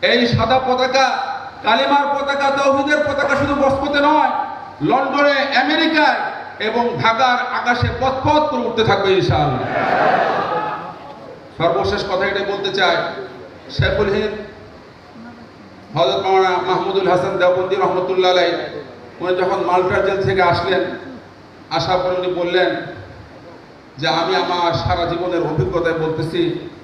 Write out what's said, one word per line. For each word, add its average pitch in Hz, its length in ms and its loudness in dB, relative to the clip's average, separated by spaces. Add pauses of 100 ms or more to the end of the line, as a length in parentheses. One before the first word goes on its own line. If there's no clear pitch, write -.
এই 247 240 4
সাদা 233 400 4
পতাকা, 254 520 2 (440)
কালিমার 277 520 2
পতাকা, 277 360 0
তাওহীদের 277 480 2
পতাকা 269 380 0
শুধু 277 180 0
মস্কোতে 277 460 0
নয়, 294 300 6 (520)
লন্ডনে, 269 760 2
আমেরিকায় 302 600 2 (380)
এবং 226 300 0 (140)
ঢাকার 247 520 2
আকাশে 247 320 0 (140)
পথপথ 302 500 2
করে 254 100 -2
উঠতে 220 240 0
থাকবে 196 280 2
ইনশাআল্লাহ। 147 480 2 (2000)
সর্বশেষ 196 520 0
কথা 190 160 0
এটাই 196 260 -2
বলতে - 220 -4
চাই, - 220 2 (760)
শেখুল 196 420 0
হিন্দ 208 320 -4 (1500)
হযরত 392 300 0
মাওলানা 190 300 4 (100)
মাহমুদুল 185 440 0
হাসান 180 280 0
দেওবন্দি 180 380 2
রহমতুল্লাহ 185 540 2
আলাইহ, 170 240 2 (680)
উনি 180 160 -2
যখন 185 300 0
মাল্টা 185 360 2
জেল 190 200 0
থেকে 190 200 2
আসলেন, 180 420 2 (840)
আসার 165 280 0
পর 185 200 0
উনি 180 160 -2
বললেন 175 420 2 (1200)
যে, 147 100 -2
"আমি 170 280 0
আমার 175 380 0
সারা 175 320 0
জীবনের 170 360 -2
অভিজ্ঞতায় 165 560 0
বলতেছি 156 680 -2 (160)